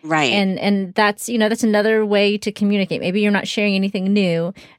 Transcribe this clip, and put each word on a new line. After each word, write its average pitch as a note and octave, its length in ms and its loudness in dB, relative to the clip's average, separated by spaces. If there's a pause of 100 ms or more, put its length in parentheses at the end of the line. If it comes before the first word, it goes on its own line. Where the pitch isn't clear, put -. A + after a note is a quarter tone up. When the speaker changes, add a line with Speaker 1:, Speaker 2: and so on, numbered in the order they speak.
Speaker 1:
Right. D#4 280 0
Speaker 2:
And, G3 260 0
and G3 360 0
that's, G#3 340 0
you A#3+ 80 -2
know, G#3+ 100 2
that's A#3 160 -2
another G#3+ 420 2
way G3+ 340 2
to G#3 120 -4
communicate. G3+ 480 0
Maybe F#3 220 -2
you're G#3 100 2
not G3 160 -2
sharing G#3 260 -2
anything G3 380 -2
new F3 420 0 (260)